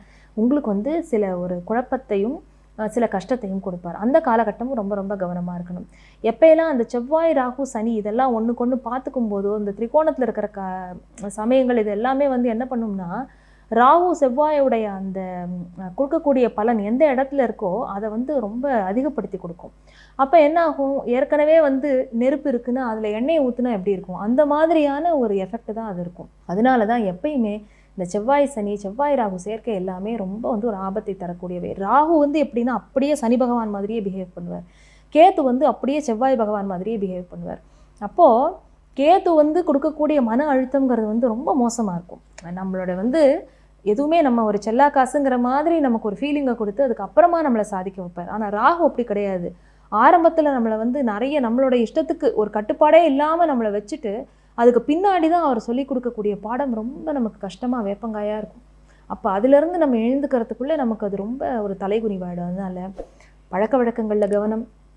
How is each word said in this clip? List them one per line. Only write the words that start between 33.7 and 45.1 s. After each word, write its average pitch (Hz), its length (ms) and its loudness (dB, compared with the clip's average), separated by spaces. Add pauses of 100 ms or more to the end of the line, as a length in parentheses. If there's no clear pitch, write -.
மாதிரியே 208 300 -4
பிஹேவ் 190 360 -6
பண்ணுவார், 175 300 -10 (480)
கேத்து 349 280 8
வந்து 262 240 2
அப்படியே 262 340 0
செவ்வாய் 262 360 0
பகவான் 208 300 -2
மாதிரியே 190 300 -4
பிஹேவ் 185 360 -6
பண்ணுவார். 170 280 -12 (380)
அப்போ 269 600 4 (380)
கேத்து 349 380 4
வந்து 311 300 4
கொடுக்கக்கூடிய 294 580 0
மன 233 320 0
அழுத்தம்ங்கிறது 262 520 0
வந்து 226 200 0
ரொம்ப 240 280 -2
மோசமா 233 400 0
இருக்கும். - 280 -12 (340)
நம்மளோட 185 400 -4
வந்து 269 520 2 (360)
எதுவுமே 285 380 2
நம்ம 240 220 2
ஒரு 208 180 0
செல்லா 254 280 2
காசுங்கிற 262 480 2